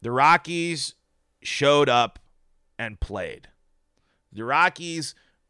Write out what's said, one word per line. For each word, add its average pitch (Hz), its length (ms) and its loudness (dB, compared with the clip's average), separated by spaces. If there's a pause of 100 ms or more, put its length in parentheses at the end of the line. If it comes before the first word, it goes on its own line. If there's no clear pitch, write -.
The 120 100 -8
Rockies 165 840 2 (460)
showed 143 460 2
up 120 320 2 (580)
and 110 220 -12
played. 90 480 -10 (880)
The 107 100 -12
Rockies 165 720 -2 (340)